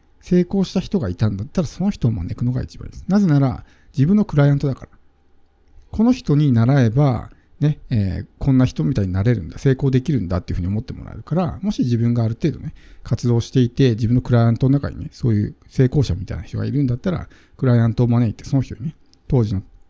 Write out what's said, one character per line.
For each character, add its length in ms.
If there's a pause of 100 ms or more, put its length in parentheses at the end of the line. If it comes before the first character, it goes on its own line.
(200)
成 200
功 240
し 80
た 80
人 180
が 100
い 60
た 160
ん 60
だ 80
っ 40
た 140
ら、 40
そ 180
の 60
人 180
を 20
招 240
く 100
の 80
が 100
一 160
番 80
い 20
い 40
で 60
す。 100
な 100
ぜ 80
な 140
ら、 240 (320)
自 100
分 100
の 80
ク 120
ラ 100
イ 40
ア 40
ン 40
ト 80
だ 80
か 120
ら。 40 (1000)
こ 140
の 80
人 240
に 160
習 300
え 80
ば、 400 (300)
ね、 280
え 360
ー、 20 (120)
こ 140
ん 60
な 80
人 180
み 100
た 80
い 40
に 80
な 80
れ 120
る 80
ん 60
だ、 80
成 160
功 180
で 120
き 100
る 80
ん 80
だ 100
っ 40
て 100
い 20
う 20
ふ 20
う 40
に 60
思 120
っ 20
て 100
も 140
ら 60
え 20
る 80
か 120
ら、 280
も 80
し 140
自 120
分 160
が 100
あ 60
る 60
程 180
度 80
ね、 140 (280)
活 260
動 120
し 100
て 100
い 100
て、 200
自 160
分 80
の 60
ク 140
ラ 80
イ 20
ア 60
ン 80
ト 100
の 60
中 160
に 100
ね、 120
そ 180
う 40
い 120
う 80 (120)
成 200
功 160
者 120
み 120
た 80
い 20
な 60
人 160
が 80
い 60
る 100
ん 40
だ 100
っ 20
た 140
ら、 160 (280)
ク 80
ラ 120
イ 20
ア 80
ン 80
ト 100
を 40
招 220
い 40
て、 100
そ 120
の 60
人 120
に 140
ね、 80 (320)
当 140
時 120
の、 80 (280)